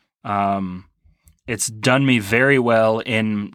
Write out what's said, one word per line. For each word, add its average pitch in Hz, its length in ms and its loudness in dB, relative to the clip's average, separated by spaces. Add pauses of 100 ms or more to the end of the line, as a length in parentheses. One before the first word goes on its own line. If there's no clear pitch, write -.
(240)
Um, 98 640 -4 (600)
it's 113 200 -4
done 127 380 0
me 127 140 4
very 123 400 2
well 113 400 2
in, 110 560 -4